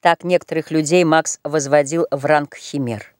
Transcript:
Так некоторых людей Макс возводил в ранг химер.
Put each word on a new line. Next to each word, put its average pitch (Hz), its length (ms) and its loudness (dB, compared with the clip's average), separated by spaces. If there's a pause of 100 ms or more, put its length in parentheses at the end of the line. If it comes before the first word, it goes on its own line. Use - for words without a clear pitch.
Так 170 240 2
некоторых 170 460 -2
людей 160 340 2
Макс 160 400 0
возводил 147 680 0
в 139 140 -6
ранг 147 320 0
химер. 120 640 -8